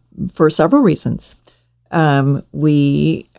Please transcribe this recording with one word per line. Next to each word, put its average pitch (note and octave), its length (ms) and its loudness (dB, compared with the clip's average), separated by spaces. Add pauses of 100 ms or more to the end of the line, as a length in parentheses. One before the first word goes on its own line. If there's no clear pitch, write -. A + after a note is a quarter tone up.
(340)
for D#3 160 2
several E3+ 320 2
reasons. - 540 -2 (560)
Um, C#3 600 0
we, D3 880 0